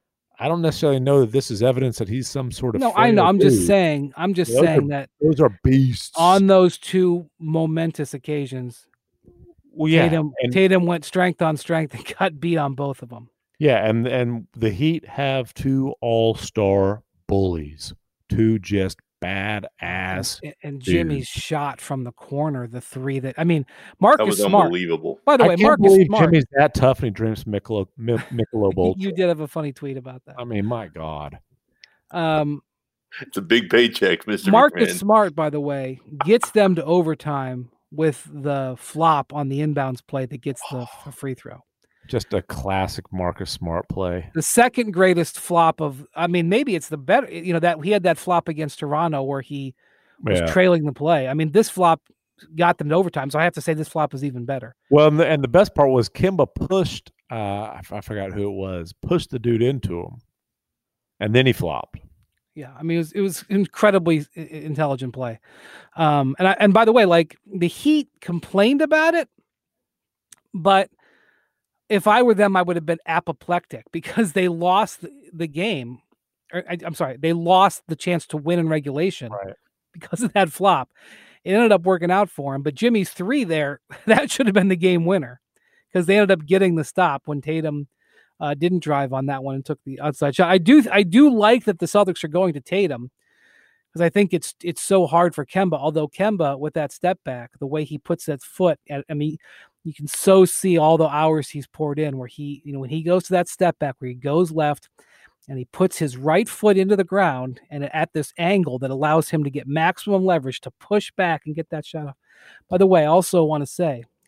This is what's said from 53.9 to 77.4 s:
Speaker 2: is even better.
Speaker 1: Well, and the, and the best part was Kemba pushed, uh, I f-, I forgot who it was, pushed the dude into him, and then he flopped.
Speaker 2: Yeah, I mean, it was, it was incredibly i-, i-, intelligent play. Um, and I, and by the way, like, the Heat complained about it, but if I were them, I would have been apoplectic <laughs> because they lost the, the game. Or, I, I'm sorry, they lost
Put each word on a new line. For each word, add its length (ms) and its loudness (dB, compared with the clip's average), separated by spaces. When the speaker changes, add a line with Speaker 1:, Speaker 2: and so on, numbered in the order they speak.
Speaker 2:
is 120 -10
even 200 -10
better. 300 -10
Speaker 1:
Well, 180 8
and 120 4
the, 80 4
and 160 2
the 40 0
best 280 4
part 160 4
was 180 2
Kemba 440 0
pushed, 580 -4
uh, 40 -10
I 440 -8
f-, 140 -18
I 80 -8
forgot 320 -8
who 160 -4
it 60 -8
was, 460 -8
pushed 280 -4
the 100 -8
dude 220 0
into 400 -2
him, 160 -14
and 160 0
then 100 4
he 80 4
flopped. 460 -8
Speaker 2:
Yeah, 220 -18
I 60 -14
mean, 140 -4
it 20 0
was, 140 -6
it 80 -4
was 260 -6
incredibly 760 2
i-, 40 -10
i-, 60 -14
intelligent 720 -6
play. 260 -10
Um, 440 2
and 100 2
I, 100 0
and 140 6
by 100 6
the 80 6
way, 140 6
like, 400 2
the 220 -4
Heat 420 0
complained 640 0
about 320 2
it, 160 -2
but 360 2
if 180 0
I 160 6
were 100 4
them, 220 2
I 60 2
would 140 -2
have 100 -6
been 200 -4
apoplectic 800 -6
<laughs> 40 -20
because 420 -4
they 140 0
lost 540 0
the, 100 -16
the 140 -8
game. 520 -8
Or, 160 -6
I, 140 -6
I'm 120 -10
sorry, 220 -6
they 160 0
lost 540 2